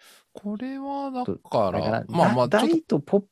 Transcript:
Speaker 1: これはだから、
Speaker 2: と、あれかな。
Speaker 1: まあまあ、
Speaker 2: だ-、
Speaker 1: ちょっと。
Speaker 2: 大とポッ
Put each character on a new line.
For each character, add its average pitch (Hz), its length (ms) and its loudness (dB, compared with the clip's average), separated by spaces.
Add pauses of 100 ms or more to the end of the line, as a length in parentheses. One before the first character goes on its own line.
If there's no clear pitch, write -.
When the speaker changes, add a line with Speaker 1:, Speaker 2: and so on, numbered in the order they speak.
(320)
Speaker 1:
こ 208 240 -10
れ 254 240 -8
は 277 320 -8
だ 247 140 -6
か 98 60 -8
ら、 85 60 -10 (120)
Speaker 2:
と、 110 180 2
あ 92 40 -2
れ 82 100 -2
か 80 80 -2
な。 113 180 -2
Speaker 1:
ま - 240 4
あ 120 40 2
ま 127 80 4
あ、 131 40 0
Speaker 2:
だ-、 202 140 4
Speaker 1:
ち - 20 2
ょ - 40 2
っ - 20 2
と。 339 80 4
Speaker 2:
大 320 60 -2
と - 160 0
ポ - 180 0
ッ 202 140 0